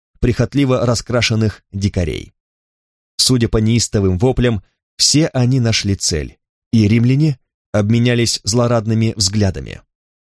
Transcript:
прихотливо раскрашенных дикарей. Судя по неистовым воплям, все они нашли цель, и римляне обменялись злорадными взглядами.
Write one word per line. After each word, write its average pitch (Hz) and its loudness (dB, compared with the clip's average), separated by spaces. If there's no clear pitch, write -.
прихотливо 127 0
раскрашенных 113 -2
дикарей. 87 -4
Судя 120 2
по - 0
неистовым 107 0
воплям, 120 0
все 156 2
они 127 0
нашли 104 0
цель, 73 -6
и 110 4
римляне 131 2
обменялись 117 0
злорадными 113 0
взглядами. 92 -2